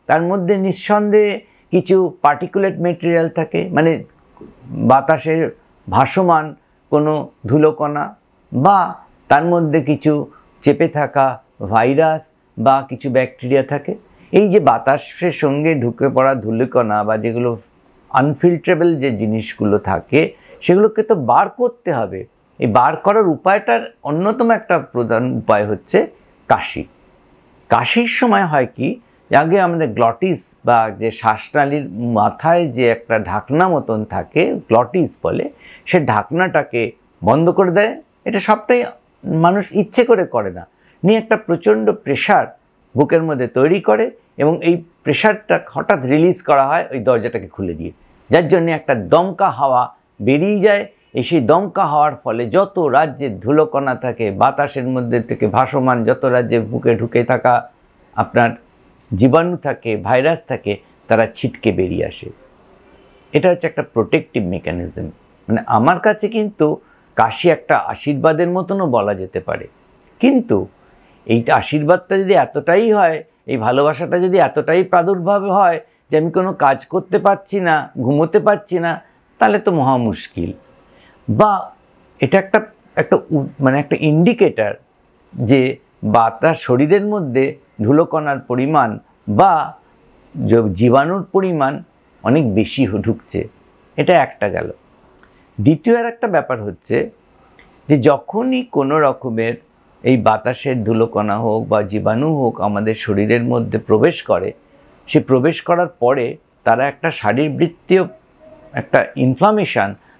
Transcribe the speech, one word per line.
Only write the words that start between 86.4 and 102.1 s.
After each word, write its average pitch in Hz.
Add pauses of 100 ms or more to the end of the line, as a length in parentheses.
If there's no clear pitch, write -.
শরীরের 151
মধ্যে 139 (260)
ধুলোকণার 151
পরিমাণ 127 (300)
বা 156 (720)
জ-, 107
জীবাণুর 135 (100)
পরিমাণ 160 (400)
অনেক 123
বেশি 110
হ-, 101
ঢুকছে, 101 (480)
এটা 170
একটা -
গেল। 90 (920)
দ্বিতীয় 156
আর 233
একটা 233
ব্যাপার 135
হচ্ছে 117 (800)
যে 147
যখনই 220
কোনো 151
রকমের 120 (520)
এই 131
বাতাসের 117
ধুলোকণা 110
হোক 113
বা 107
জীবাণু 107